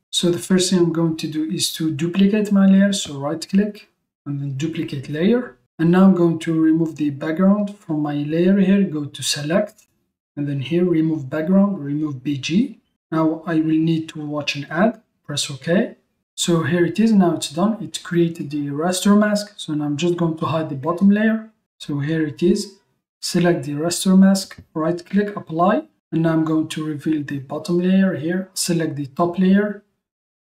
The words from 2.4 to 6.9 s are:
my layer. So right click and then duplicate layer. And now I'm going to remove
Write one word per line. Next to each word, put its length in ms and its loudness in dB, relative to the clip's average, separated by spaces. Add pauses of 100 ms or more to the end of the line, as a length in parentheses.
my 160 4
layer. 260 6
So 240 -8
right 320 -6
click 400 -2 (340)
and 160 -8
then 160 -8
duplicate 540 -6
layer. 480 0 (220)
And 100 4
now 140 6
I'm 100 8
going 320 2
to 160 0
remove 360 2